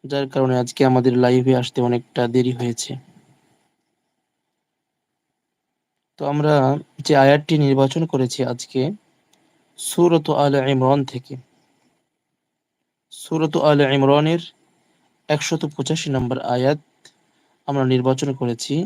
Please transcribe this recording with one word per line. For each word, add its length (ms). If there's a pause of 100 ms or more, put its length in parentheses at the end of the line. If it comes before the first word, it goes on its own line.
যার 300
কারণে 280
আজকে 240
আমাদের 280 (100)
লাইভে 380
আসতে 260
অনেকটা 340 (140)
দেরি 240
হয়েছে। 320 (3250)
তো 20 (100)
আমরা 220 (520)
যে 80 (100)
আয়াতটি 320 (100)
নির্বাচন 460
করেছি 300 (120)
আজকে 280 (960)
সূরাত 480 (160)
আলে 160 (120)
ইমরান 300 (100)
থেকে, 220 (1800)
সূরাত 420 (140)
আলে 160 (100)
ইমরানের 460 (880)
একশত 320 (140)
পঁচাশি 400
নম্বর 220 (160)
আয়াত 260 (880)
আমরা 160 (100)
নির্বাচন 360 (100)
করেছি। 340 (120)